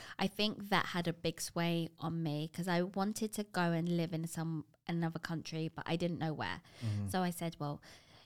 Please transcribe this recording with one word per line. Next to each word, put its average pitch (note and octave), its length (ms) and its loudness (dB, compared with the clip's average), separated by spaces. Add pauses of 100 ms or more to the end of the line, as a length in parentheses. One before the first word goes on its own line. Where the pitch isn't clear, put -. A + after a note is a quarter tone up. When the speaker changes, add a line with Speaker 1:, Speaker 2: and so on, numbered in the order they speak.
(180)
Speaker 1:
I G3 100 4
think G#3 420 0
that F3+ 160 6
had E3+ 220 0
a E3 40 4
big E3 280 -2
sway E3+ 480 0 (100)
on E3 240 -2
me D3+ 320 0
'cause F3 140 -2
I F3 140 4
wanted G3+ 520 0
to G#3 100 -2
go F3 280 2
and E3+ 240 2
live E3 180 2
in E3 120 -2
some, D#3+ 380 -2 (240)
another E3+ 300 0
country, D#3+ 560 -4
but - 120 -8
I E3+ 100 2
didn't E3+ 220 0
know D#3+ 140 0
where. A2+ 280 -4 (240)
Speaker 2:
Mm-hmm. G2+ 240 0
Speaker 1:
So F#3 140 2
I F3+ 80 2
said, E3+ 280 -4
"Well, D3 240 -4 (440)